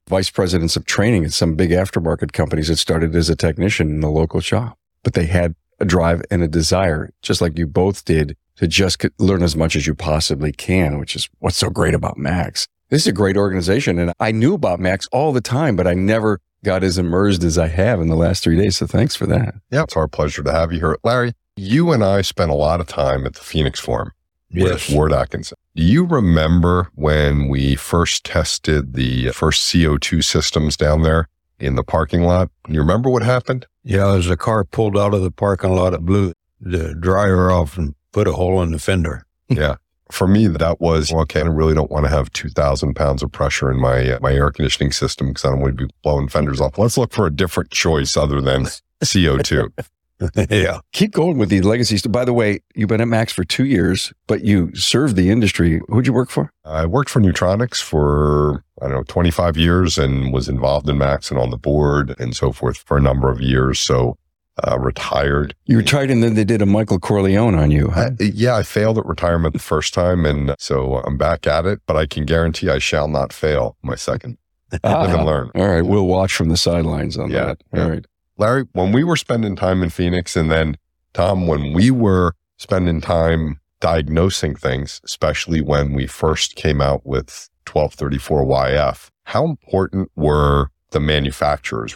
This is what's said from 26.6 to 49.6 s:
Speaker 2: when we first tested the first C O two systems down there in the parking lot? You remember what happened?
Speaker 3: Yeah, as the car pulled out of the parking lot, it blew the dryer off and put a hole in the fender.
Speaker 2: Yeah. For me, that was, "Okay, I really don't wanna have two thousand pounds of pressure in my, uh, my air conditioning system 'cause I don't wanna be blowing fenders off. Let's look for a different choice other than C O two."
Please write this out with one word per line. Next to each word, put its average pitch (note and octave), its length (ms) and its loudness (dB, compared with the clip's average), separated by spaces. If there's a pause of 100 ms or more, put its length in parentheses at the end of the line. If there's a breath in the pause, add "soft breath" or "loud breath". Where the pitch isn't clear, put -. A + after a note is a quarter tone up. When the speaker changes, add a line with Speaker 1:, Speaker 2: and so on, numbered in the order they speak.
Speaker 2:
when D2 540 2
we C2+ 260 0
first - 480 -2
tested D2+ 680 -2
the B1+ 380 -2
first D2+ 320 0
C F2 220 2
O D2+ 140 2
two D#2+ 240 -2
systems D2+ 540 -2
down D2+ 260 2
there D#2+ 240 2 (320)
in C2+ 160 -4
the A#1+ 80 -2
parking E2 400 0
lot? F2 280 2 (180)
You D#2 100 -2
remember G2+ 320 2
what A#2+ 140 2
happened? B2+ 420 -2 (160)
Speaker 3:
Yeah, G2 300 2
as F#2 140 2
the F2 100 0
car A2 260 0
pulled G#2 340 -2
out G2+ 160 2
of G2 100 2
the F#2 100 -2
parking G2 420 0
lot, F#2 180 2
it D#2+ 100 -4
blew F#2 300 2 (280)
the E2+ 340 -4
dryer F#2 560 2
off F2 260 0
and D2+ 200 -4 (160)
put G#2 160 2
a D#2+ 40 0
hole F2+ 300 0
in E2+ 80 0
the D#2+ 80 -2
fender. D#2+ 480 -2 (220)
Speaker 2:
Yeah. D2+ 260 0 (380)
For F#2 160 0
me, G#2 180 6
that E2 340 0
was, E2 320 0
"Okay, D#2 280 0
I D2+ 60 0
really D#2 280 2
don't D2+ 160 0
wanna D2 180 0
have C#2+ 240 0
two - 160 -8
thousand C#2 460 0
pounds C#2 300 -2
of B1 80 -6
pressure C#2 400 -2
in C2 80 -2
my, B1+ 320 0
uh, B1 100 -4
my C2 100 0
air C#2 200 2
conditioning C#2 400 -2
system C2+ 420 -4
'cause - 100 -8
I C#2 60 0
don't C2+ 100 0
wanna C2+ 120 0
be B1+ 160 -4 (160)
blowing C#2+ 240 0
fenders C#2 320 -2
off. C#2 180 -2
Let's A2+ 180 2
look B2 160 0
for G#2 140 0
a D2+ 80 -2
different E2+ 380 -2
choice D2+ 440 0
other C#2 240 0
than C2+ 280 0 (340)
C E2+ 260 2
O C2+ 100 2
two." - 400 -2